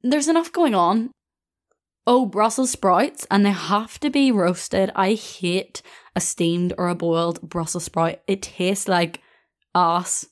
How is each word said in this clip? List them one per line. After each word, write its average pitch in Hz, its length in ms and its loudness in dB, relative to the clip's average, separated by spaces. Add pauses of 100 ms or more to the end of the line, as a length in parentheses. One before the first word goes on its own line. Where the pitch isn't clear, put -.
There's 285 280 0
enough 330 240 2
going 294 220 2
on. 202 360 2 (920)
Oh, 247 200 4
Brussels 220 460 0
sprouts, 190 600 0
and 202 140 4
they 202 60 2
have 196 500 -4
to 302 80 0
be 277 220 2
roasted. 185 640 0
I 190 180 2
hate 185 680 -6 (340)
a 185 60 -2
steamed 175 560 -2
or 180 120 -2
a 175 60 -2
boiled 170 460 -2
Brussels 165 440 -8
sprout. 165 420 -2
It 196 140 -2
tastes - 460 -4
like 175 340 -2 (520)
ass. 175 580 0